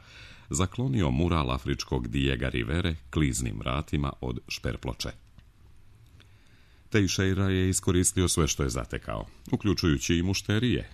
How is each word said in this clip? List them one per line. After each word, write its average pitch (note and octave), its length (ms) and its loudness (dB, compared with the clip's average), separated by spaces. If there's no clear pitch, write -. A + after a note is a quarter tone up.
zaklonio F#2+ 600 0
mural D#2 400 2
afričkog C2 580 -2
Diega C2 400 0
Rivere D2 480 -2
kliznim B1 480 0
vratima C#2 640 -2
od B1 180 -6
šperploče. - 640 -6
Teixeira F#2+ 580 2
je F#2 200 2
iskoristio F#2 600 2
sve D#2+ 200 2
što - 140 -2
je C#2 60 0
zatekao, A#1 580 -6
uključujući E2+ 640 2
i E2+ 60 2
mušterije, G2 720 0